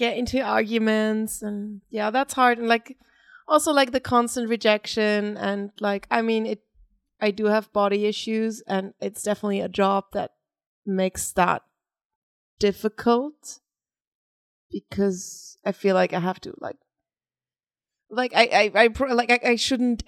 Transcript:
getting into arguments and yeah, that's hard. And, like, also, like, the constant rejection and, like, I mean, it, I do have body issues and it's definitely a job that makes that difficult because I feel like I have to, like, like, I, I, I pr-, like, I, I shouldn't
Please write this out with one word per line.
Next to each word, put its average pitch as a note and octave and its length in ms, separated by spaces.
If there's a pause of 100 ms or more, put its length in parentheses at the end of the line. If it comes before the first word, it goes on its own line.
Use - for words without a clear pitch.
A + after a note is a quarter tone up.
getting A#3 160
into B3 220
arguments A3 1000
and G#3 380 (100)
yeah, G#3+ 200
that's C4+ 240
hard. B3 240
And, A#3 100
like, A#3 280 (500)
also, D#4 260
like, C4+ 200
the B3+ 80
constant A#3+ 500
rejection G#3 880
and, G3+ 320 (100)
like, G3+ 300
I A#3 120
mean, A3+ 220
it, G#3+ 160 (600)
I G#3+ 100
do G#3+ 160
have G#3+ 260
body G3+ 340
issues A3 600
and G3 340
it's G3 220
definitely G3+ 380
a F#3 80
job G3 440
that F#3+ 200 (520)
makes F#3+ 480
that F3 300 (960)
difficult A#3 1000 (1080)
because - 960
I G3 80
feel F#3+ 220
like F#3 180
I F3 80
have F3+ 220
to, - 160
like, - 180 (1300)
like, B3 240
I, G#3 400
I, G#3+ 100
I A#3 40
pr-, B3+ 240
like, A#3 180
I, A#3+ 200
I A#3+ 60
shouldn't A#3+ 520